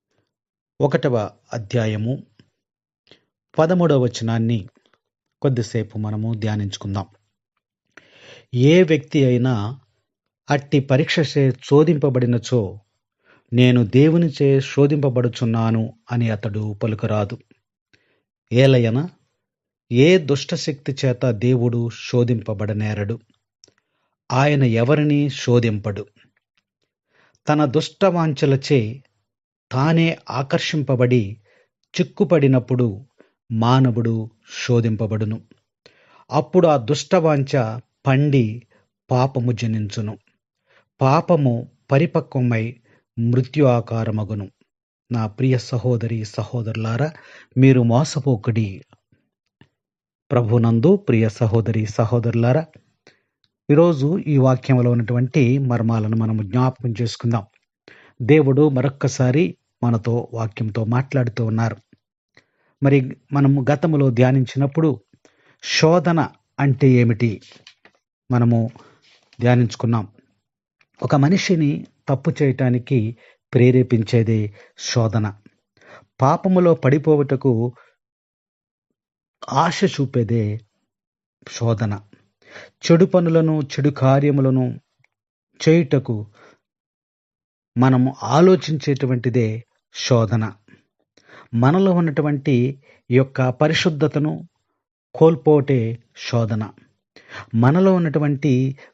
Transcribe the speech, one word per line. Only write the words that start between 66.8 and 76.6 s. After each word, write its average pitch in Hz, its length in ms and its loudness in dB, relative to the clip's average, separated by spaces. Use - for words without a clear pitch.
ఏమిటి 117 520 2
మనము 117 400 0
ధ్యానించుకున్నాం. 117 680 0
ఒక 139 120 -2
మనిషిని 156 720 0
తప్పు 135 240 -2
చేయటానికి 123 760 -2
ప్రేరేపించేదే 113 1000 2
శోధన. 110 560 -2
పాపములో 170 540 2